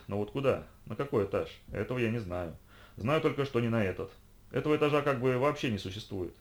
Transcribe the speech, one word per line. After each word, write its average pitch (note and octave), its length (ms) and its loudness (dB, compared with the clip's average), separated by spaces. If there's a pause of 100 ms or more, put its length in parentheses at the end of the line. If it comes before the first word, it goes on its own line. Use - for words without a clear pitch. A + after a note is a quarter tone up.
но G2+ 100 -2
вот G#2 140 -2
куда? B2 360 2 (180)
На - 100 -8
какой B2+ 300 0
этаж? F#2 240 -2 (220)
Этого A2 260 -4
я A#2 120 0
не A#2 100 -2
знаю. F2+ 360 -6 (400)
Знаю D3 260 0
только, C#3 240 2
что A#2+ 140 0
не A#2 100 2
на A2+ 140 2
этот. F#2 280 -2 (400)
Этого D3 260 2
этажа D3 240 4
как C#3 180 0
бы B2+ 180 4
вообще C#3+ 320 0
не G#2+ 80 0
существует». F#2+ 640 -6